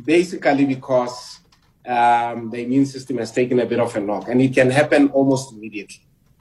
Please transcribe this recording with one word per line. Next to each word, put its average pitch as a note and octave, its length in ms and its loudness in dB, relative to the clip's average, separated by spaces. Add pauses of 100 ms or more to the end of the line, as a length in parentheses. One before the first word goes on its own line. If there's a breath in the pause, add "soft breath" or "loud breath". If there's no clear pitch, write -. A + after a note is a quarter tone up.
basically D3+ 680 0
because, B2+ 720 -4 (480)
um, A#2+ 640 0
the A#2+ 120 -10
immune C3+ 240 2
system C3 320 -8
has A2+ 120 -4
taken B2 300 0
a A2+ 60 0
bit A#2 120 -2
of A#2 160 -2
a A2 60 -4
knock, G2+ 280 -4
and B2 140 2
it C3 100 2
can B2+ 180 4
happen C#3+ 400 4
almost C3+ 420 0
immediately. G#2+ 500 -16 (380)